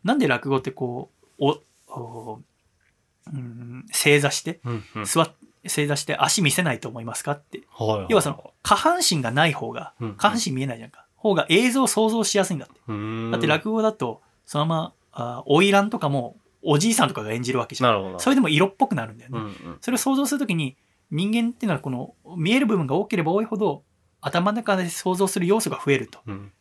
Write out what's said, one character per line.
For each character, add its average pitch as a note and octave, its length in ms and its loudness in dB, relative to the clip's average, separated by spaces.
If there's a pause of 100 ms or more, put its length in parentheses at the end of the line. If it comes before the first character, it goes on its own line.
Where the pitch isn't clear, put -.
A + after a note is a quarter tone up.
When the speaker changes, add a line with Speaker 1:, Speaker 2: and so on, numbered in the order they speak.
Speaker 1:
な G3+ 100 2
ん D4+ 40 2
で D#3+ 100 2
落 B2+ 200 0
語 C3+ 80 2
っ C3 60 2
て C3+ 80 -6
こ B2+ 400 -10 (280)
う、 - 60 0
お-、 C#3+ 140 2 (300)
お-、 A#2 520 -14 (920)
う D3 40 -10
ん、 A#2+ 560 -14
正 D3 280 4
座 C#3+ 100 0
し - 120 -6
て、 E3 220 -10
Speaker 2:
う B2 60 -6
ん A2+ 140 -6 (120)
う G#2+ 40 -6
ん。 G#2 40 -6
Speaker 1:
座 D#3+ 180 2
っ-、 D#3+ 120 -2 (320)
正 D3+ 200 -2
座 D3 100 -2
し - 80 -6
て D3+ 120 -4
足 C#3 260 2
見 D3 80 4
せ F#3 120 2
な D#3+ 100 0
い A2+ 80 -4
と - 80 -10
思 A#2 120 -10
い A2+ 40 -12
ま A2+ 100 -10
す - 100 -6
か C#3+ 80 -2
っ C#3+ 80 -4
て。 - 300 -16
Speaker 2:
は - 140 -4
い G#2+ 40 2
は A2 80 4
い - 20 -2
は G2 60 -6
い。 - 60 -10
Speaker 1:
要 A3+ 60 4
は E3+ 60 6
そ C#3+ 80 -2
の、 - 220 -14 (100)
下 - 140 4
半 F4 320 2
身 D#3 140 0
が A#2 80 -2
な D3 160 4
い D#3 60 2
方 A#2 200 -8
が、 A#2+ 280 -12
Speaker 2:
う A#2 60 -6
ん - 40 -6
う - 20 -14
ん。 - 40 -14
Speaker 1:
下 G#3 140 4
半 A3+ 140 -2
身 E3+ 80 -4
見 B2+ 100 -4
え C#3 40 -4
な B2+ 80 -6
い A#2 40 -12
じ A2+ 60 -16
ゃ - 20 -18
ん - 40 -20
か。 - 160 -20 (100)
方 G#3 180 2
が D#3 160 0
映 A3+ 220 6
像 C4+ 100 2
を B3 40 4
想 A3 220 2
像 A3 160 0
し - 140 0
や G3 60 2
す F#3+ 80 -4
い E3+ 40 -4
ん - 20 -6
だ B2+ 80 -10
っ - 20 -20
て。 - 200 -20
Speaker 2:
う A2+ 40 -6
ー A2 360 -6
ん。 - 20 -6
Speaker 1:
だ A#2 80 -2
っ - 20 -4
て A#2 60 0
落 D#3+ 240 0
語 A3 120 0
だ A3 100 2
と、 B2 300 -6 (240)
そ - 120 -4
の D3+ 80 0
ま E3 100 0
ま、 D#3+ 160 -6 (200)
あ、 A#2+ 340 -8
花 D3 140 6
魁 G3+ 300 4
と A3 80 -4
か D3+ 100 -2
も C3 280 -2 (260)
お D3+ 160 4
じ G#3 120 4
い A3+ 40 2
さ B3+ 120 6
ん - 20 -2
と - 60 -6
か - 80 -8
が G#2+ 100 -6
演 A#2+ 100 -4
じ B2 100 -2
る B2+ 60 0
わ A#2 80 -2
け - 80 -14
じ B2+ 100 0
ゃ B2 40 6
ん。 - 20 6
Speaker 2:
な G#2+ 80 4
る F#2+ 60 -4
ほ F#2+ 80 -10
ど。 F#2 60 -12
Speaker 1:
そ B3 120 2
れ C#4 60 4
で C4+ 40 6
も G3+ 80 4
色 D#3 200 4
っ - 20 -6
ぽ - 180 -2
く G#3+ 60 -2
な B2 120 -4
る G#2+ 80 -16
ん A2+ 40 -20
だ - 60 -20
よ B2 60 -20
ね。 B2 80 -6
Speaker 2:
う A2 40 -6
ん - 20 -6
う G#2 40 -8
ん。 F#2 320 -14
Speaker 1:
そ - 100 -6
れ B3 60 0
を - 20 -2
想 C4+ 160 0
像 C#4 120 0
す C4 80 -2
る C#4+ 40 -4
と C4+ 80 -2
き G3 80 -2
に、 D3 220 -4 (340)
人 F3+ 220 -2
間 A#3 180 0
っ - 20 -12
て - 140 -6
い - 0 -
う - 20 0
の F3+ 60 2
は C3+ 60 -4
こ C#3+ 100 -8
の、 B2+ 240 -8 (220)
見 E3+ 160 0
え C4 80 4
る C#4 60 2
部 G#3+ 100 2
分 D#3+ 100 0
が C3 80 0
多 G3+ 120 0
け - 100 -4
れ F3 60 0
ば D#3 100 0
多 G3+ 100 2
い - 20 -2
ほ A3 120 -4
ど、 F#3 260 -2 (380)
頭 F3 320 0
の G#3+ 40 -4
中 A3 200 0
で F3+ 120 -2
想 F#3 260 -2
像 F#3+ 120 2
す F#3+ 140 -2
る F3 60 0
要 G3+ 140 4
素 F#3 100 -2
が A#2 140 -8
増 C#3+ 80 2
え C3+ 60 4
る A#2 80 -6
と。 - 200 -20
Speaker 2:
う A2 60 -10
ん。 G2+ 280 -14